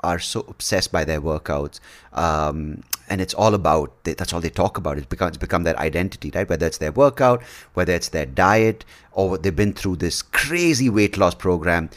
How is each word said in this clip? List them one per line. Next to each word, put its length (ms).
are 160
so 280
obsessed 440
by 120
their 180
workouts, 580
um, 720
and 120
it's 120
all 200
about, 380
they, 100
that's 200
all 60
they 100
talk 280
about. 200
It's 100
become, 200
it's 100
become 260
their 160
identity, 540
right? 140
Whether 180
it's 120
their 140
workout, 520
whether 200
it's 160
their 160
diet, 600
or 260
they've 180
been 180
through 240
this 240
crazy 680
weight 280
loss 180
program. 600